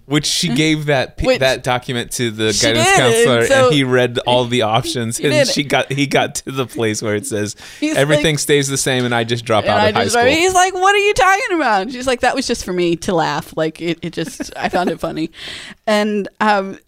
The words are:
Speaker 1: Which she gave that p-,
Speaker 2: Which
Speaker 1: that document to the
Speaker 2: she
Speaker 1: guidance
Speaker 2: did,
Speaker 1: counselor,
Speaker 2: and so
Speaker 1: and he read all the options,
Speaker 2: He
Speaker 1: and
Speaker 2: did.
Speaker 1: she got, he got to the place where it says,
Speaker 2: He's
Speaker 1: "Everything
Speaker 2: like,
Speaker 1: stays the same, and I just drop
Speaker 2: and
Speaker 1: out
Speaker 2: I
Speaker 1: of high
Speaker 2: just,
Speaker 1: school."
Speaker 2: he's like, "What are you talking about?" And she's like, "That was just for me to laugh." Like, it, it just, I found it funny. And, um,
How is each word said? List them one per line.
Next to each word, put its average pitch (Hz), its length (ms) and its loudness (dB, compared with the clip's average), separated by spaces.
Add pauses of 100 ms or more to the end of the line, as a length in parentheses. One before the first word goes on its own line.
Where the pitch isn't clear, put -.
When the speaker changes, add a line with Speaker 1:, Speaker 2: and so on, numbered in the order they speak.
Speaker 1:
Which 147 200 0
she - 240 -2
gave 156 380 0
that 135 300 0
p-, - 80 -2
Speaker 2:
Which 254 140 2
Speaker 1:
that 127 240 0
document 123 500 -4
to 120 180 -2
the 110 200 0
Speaker 2:
she 107 160 0
Speaker 1:
guidance - 180 2
Speaker 2:
did, 392 120 4
Speaker 1:
counselor, 226 420 4
Speaker 2:
and - 80 2
so 269 200 4
Speaker 1:
and 160 80 4
he 139 100 2
read 123 340 2
all 123 260 2
the 120 180 0
options, 113 540 -2
Speaker 2:
He - 60 -8
Speaker 1:
and - 100 2
Speaker 2:
did. - 140 2
Speaker 1:
she - 160 -2
got, 131 280 -2
he 139 140 0
got 139 300 -2
to - 160 -10
the 135 160 -4
place 110 340 -2
where 107 140 -2
it 101 100 -4
says, 104 300 -6 (240)
Speaker 2:
He's 302 160 -2
Speaker 1:
"Everything 151 400 2
Speaker 2:
like, 143 40 -2
Speaker 1:
stays 143 280 2
the 139 100 -4
same, 127 280 0
and 120 100 0
I 117 80 2
just 117 220 -4
drop 110 180 2
Speaker 2:
and - 80 0
Speaker 1:
out 208 80 4
Speaker 2:
I 214 100 4
Speaker 1:
of 214 60 -2
high 214 80 2
Speaker 2:
just, 202 120 -2
Speaker 1:
school." 240 120 4
Speaker 2:
he's 330 260 2
like, 370 200 4
"What 381 220 2
are 415 40 4
you 403 140 2
talking 392 420 2
about?" 233 280 0
And 233 100 -8
she's 247 140 -8
like, 247 140 0
"That 247 140 2
was 262 100 -2
just - 200 -4
for 185 80 -6
me 175 240 0
to 190 180 -4
laugh." 151 400 -2
Like, 160 260 -2
it, 165 200 -4
it 170 120 -8
just, - 440 -8
I 123 100 -6
found 180 220 -2
it 160 100 -6
funny. 156 320 -6 (560)
And, 208 400 0 (140)
um, 196 360 0 (100)